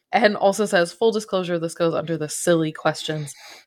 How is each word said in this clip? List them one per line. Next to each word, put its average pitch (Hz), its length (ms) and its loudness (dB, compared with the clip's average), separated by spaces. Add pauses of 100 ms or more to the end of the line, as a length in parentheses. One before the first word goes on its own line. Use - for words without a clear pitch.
(140)
And 208 240 4
also 196 280 2
says, 175 280 2
"Full 226 180 2
disclosure, 185 480 -2
this 165 160 -6
goes 165 180 0
under 160 240 -4
the 151 120 -6
silly 160 420 2
questions. 156 640 -4 (340)